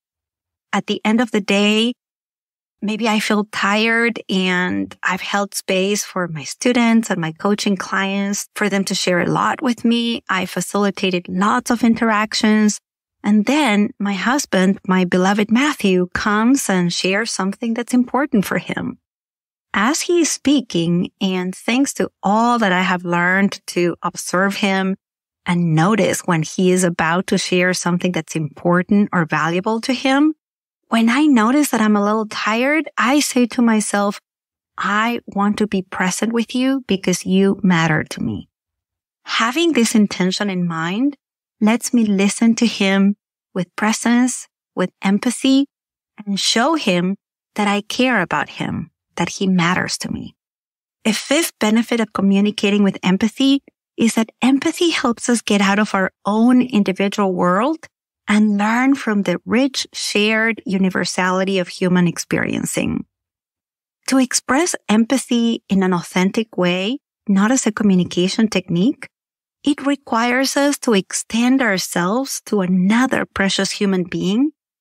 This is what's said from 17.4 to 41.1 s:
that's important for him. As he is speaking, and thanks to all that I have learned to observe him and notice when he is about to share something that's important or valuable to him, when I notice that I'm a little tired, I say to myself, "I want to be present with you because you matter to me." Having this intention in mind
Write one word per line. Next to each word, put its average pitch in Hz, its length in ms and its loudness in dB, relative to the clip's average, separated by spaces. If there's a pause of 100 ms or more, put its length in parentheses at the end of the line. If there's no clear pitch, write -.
that's 233 200 -6
important 247 500 0
for - 140 -2
him. - 400 -6 (760)
As 226 280 0
he 349 180 0
is 302 100 2
speaking, 175 800 0 (120)
and 185 340 -4
thanks 262 380 -2
to - 180 -4 (100)
all 233 380 2
that 196 140 2
I 180 80 0
have 180 240 -2
learned 180 600 0
to 175 360 0
observe 190 540 -2
him 190 400 -2 (480)
and 175 280 0
notice 175 520 2
when 165 180 0
he 180 280 0
is 185 120 2
about 170 440 0
to 196 100 0
share 180 360 0
something 180 380 -2
that's 160 240 -6
important 175 800 0
or 170 120 0
valuable 170 560 -2
to 262 120 -4
him, 277 420 2 (540)
when 226 200 2
I 277 160 2
notice 262 460 4
that 226 100 0
I'm 214 140 4
a 202 80 2
little 214 240 0
tired, 262 600 -2 (120)
I 247 200 2
say 247 280 2
to 240 160 -2
myself, 208 580 0 (560)
"I 220 480 -2
want 202 320 0
to 214 80 0
be 196 160 -2
present 196 520 -4
with 233 200 -2
you 262 320 0
because 190 400 -2
you 190 380 2
matter 165 400 2
to - 180 -10
me." 107 280 -6 (760)
Having 285 500 0
this 233 220 2
intention 196 560 0
in 180 160 -4
mind 180 500 -4 (420)